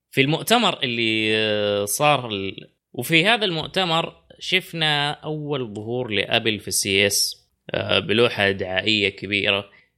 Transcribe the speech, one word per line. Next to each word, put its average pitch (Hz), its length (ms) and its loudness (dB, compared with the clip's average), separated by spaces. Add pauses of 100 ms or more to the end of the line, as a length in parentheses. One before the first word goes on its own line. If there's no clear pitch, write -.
(100)
في 139 100 0
المؤتمر 165 640 2
اللي، 110 540 0
آه، 104 480 0
صار 135 440 0
ال-، 98 380 -8 (260)
وفي 160 340 2
هذا 220 180 2
المؤتمر 165 840 -2 (120)
شفنا 156 720 -2
أول 147 640 -6
ظهور 117 360 -4
لأبل 110 500 0
في - 80 -12
السي 98 380 2
اس، - 400 -2 (240)
آه، 104 280 0
بلوحة 104 520 2
دعائية 98 580 0
كبيرة 101 560 -2 (340)